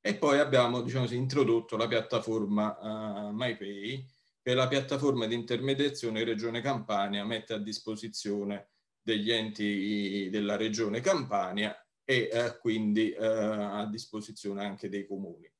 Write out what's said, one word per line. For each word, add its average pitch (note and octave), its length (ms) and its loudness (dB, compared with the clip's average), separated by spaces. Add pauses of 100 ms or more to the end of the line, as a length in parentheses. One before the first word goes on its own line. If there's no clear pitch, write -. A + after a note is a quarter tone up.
E - 160 0
poi C#3+ 240 6
abbiamo, B2 420 4
diciamo B2 220 0
così, A#2 120 -2
introdotto B2 600 2
la A2+ 100 2
piattaforma, G#2+ 920 2
eh, G#2 540 -6
MyPay, A2 760 -6 (340)
che B2+ 120 0
è - 20 4
la B2+ 140 4
piattaforma C3+ 580 2
di A2+ 80 0
intermediazione A#2+ 880 0
che A2+ 40 2
Regione A2+ 360 -2
Campania G#2 640 -2
mette A2+ 280 -4
a A2 60 -2
disposizione G#2 1120 -6 (320)
degli A2 280 0
enti G#2 1000 0
della G#2 260 0
Regione A2 440 0
Campania G#2+ 760 0 (280)
e, B2 280 0
eh, A#2 260 0
quindi, A2 520 2
eh, A2 160 -2
a G#2+ 600 0
disposizione G#2 760 -8
anche G2+ 240 -6
dei G2 180 -6
comuni. F#2+ 540 -10